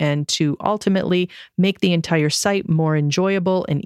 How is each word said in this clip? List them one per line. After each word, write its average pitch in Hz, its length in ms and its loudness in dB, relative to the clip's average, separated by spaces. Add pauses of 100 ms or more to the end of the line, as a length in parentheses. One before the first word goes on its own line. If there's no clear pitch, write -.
and 147 300 0
to 151 340 0
ultimately 190 640 0 (300)
make 190 220 2
the 185 120 2
entire 165 380 2
site 202 400 -2
more 156 260 2
enjoyable 185 720 0
and 143 180 -2